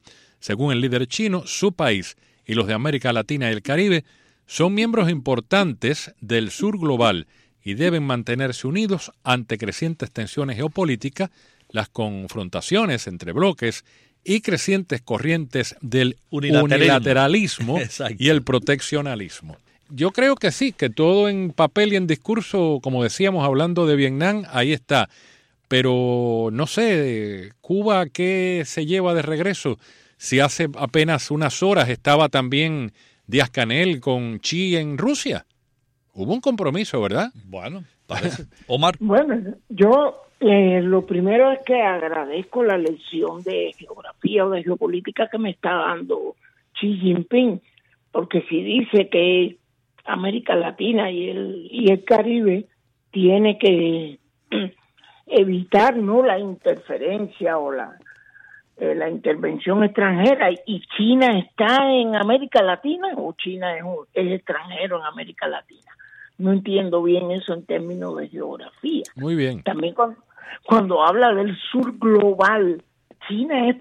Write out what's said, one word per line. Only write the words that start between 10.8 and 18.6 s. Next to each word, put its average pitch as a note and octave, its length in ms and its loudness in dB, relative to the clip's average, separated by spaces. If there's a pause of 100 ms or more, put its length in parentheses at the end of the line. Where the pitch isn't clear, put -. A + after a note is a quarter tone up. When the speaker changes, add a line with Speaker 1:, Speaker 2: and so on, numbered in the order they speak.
Speaker 1:
las A2 200 -4
confrontaciones G#2+ 1160 -4
entre F2 280 -10
bloques C3+ 500 -2 (400)
y G#3+ 180 -2
crecientes G3 600 -2
corrientes C#3 800 -4
del B2+ 340 0 (140)
Speaker 2:
Unilateralismo. D3 460 2
Speaker 1:
unilateralismo C#3 1040 2
Speaker 2:
<laughs> - 20 -2
Exacto. A#2 380 -6
Speaker 1:
y C3 120 2
el D3+ 140 4
proteccionalismo. B2+ 1120 -4 (340)